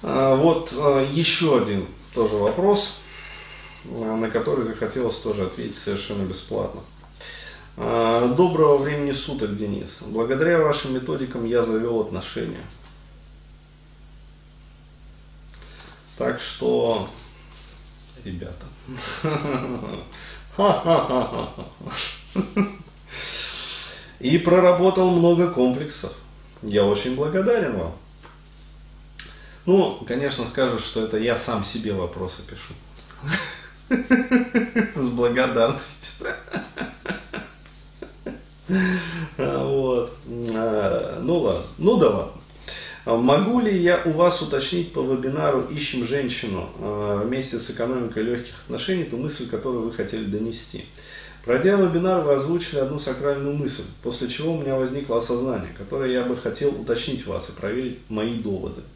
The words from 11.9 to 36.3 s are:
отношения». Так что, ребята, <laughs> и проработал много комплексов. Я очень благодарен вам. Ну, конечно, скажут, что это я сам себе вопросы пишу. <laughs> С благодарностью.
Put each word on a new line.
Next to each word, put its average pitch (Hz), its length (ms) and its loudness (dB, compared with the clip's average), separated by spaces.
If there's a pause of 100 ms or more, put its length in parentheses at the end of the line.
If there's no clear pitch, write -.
отношения». 107 640 -6 (3500)
Так 123 220 -2
что, 120 680 0 (1160)
ребята, 87 420 -10 (560)
<laughs> 147 400 -2 (4000)
и 135 180 6
проработал 180 720 8
много 175 400 6
комплексов. 127 640 0 (480)
Я 104 240 4
очень 104 320 2
благодарен 170 640 2
вам. 82 180 -4 (1700)
Ну, 175 420 4
конечно, 127 400 -2
скажут, 120 360 0
что 110 220 -2
это 110 140 -2
я 113 180 2
сам 107 280 -4
себе 107 280 -4
вопросы 90 500 -6
пишу. - 320 -16 (1120)
<laughs> 247 1040 2
С 131 140 -2
благодарностью. 120 1160 0 (2500)